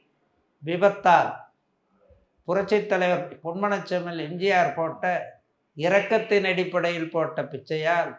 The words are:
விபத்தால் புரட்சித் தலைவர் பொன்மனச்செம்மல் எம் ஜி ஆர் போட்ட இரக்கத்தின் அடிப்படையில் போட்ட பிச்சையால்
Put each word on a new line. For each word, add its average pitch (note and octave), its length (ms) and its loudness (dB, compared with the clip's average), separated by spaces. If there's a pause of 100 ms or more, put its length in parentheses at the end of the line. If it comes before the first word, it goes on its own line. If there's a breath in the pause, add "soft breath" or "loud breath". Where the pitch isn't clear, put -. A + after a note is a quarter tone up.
(640)
விபத்தால் F3 680 4 (1160)
புரட்சித் G3 400 0
தலைவர் F3+ 380 2 (180)
பொன்மனச்செம்மல் F3 800 -4
எம் D#3 140 -8
ஜி F#3+ 140 0
ஆர் F3 240 2
போட்ட E3 300 -4 (720)
இரக்கத்தின் G3 680 2
அடிப்படையில் F3 640 -2
போட்ட D#3 320 -4
பிச்சையால் D#3 760 -2